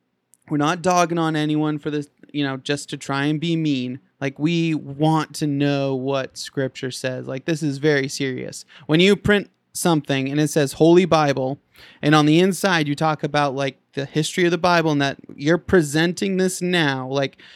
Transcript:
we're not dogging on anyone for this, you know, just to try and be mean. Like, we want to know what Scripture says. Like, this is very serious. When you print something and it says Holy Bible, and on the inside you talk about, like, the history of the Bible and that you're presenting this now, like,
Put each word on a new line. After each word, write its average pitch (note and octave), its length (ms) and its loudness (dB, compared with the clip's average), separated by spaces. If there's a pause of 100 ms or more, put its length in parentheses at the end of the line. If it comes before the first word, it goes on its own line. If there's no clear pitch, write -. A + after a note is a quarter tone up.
(480)
we're D#3 80 -4
not D#3 260 0
dogging F3 360 2
on D#3+ 180 0
anyone D3+ 420 0
for D3+ 140 -8
this, D3 160 -6 (240)
you D3 100 -4
know, C3+ 140 -4
just C#3+ 320 -6
to D3+ 80 -10
try C#3 300 -4
and D#3 140 0
be E3 140 -2
mean. C3 460 -2 (200)
Like, C#3 180 -6
we E3 360 0
want D3 600 -2
to D#3 100 -4
know C#3 480 0
what C3 420 -4
Scripture - 540 -8
says. B2+ 380 -8
Like, C3+ 160 -10
this D#3+ 180 -4
is C#3 160 -2
very C#3 300 2
serious. B2+ 560 -8 (220)
When D#3 120 4
you F#3+ 160 6
print G3+ 340 0 (240)
something C#3+ 560 0
and C#3+ 120 -2
it D3+ 100 2
says C#3+ 240 0
Holy E3+ 300 6
Bible, C#3+ 560 0 (420)
and D3 140 4
on D3+ 100 6
the D#3 140 4
inside F3+ 480 0
you C#3+ 80 -2
talk D#3 260 -2
about, C#3+ 320 -2
like, C3+ 240 -6 (140)
the C3+ 120 -6
history D#3 400 -2
of E3+ 60 2
the F3 80 0
Bible E3 320 2
and C#3+ 100 0
that C#3 180 -2 (180)
you're D3+ 200 2
presenting E3+ 800 0
this F#3 240 -2
now, D3+ 480 0
like, C#3 320 -4 (160)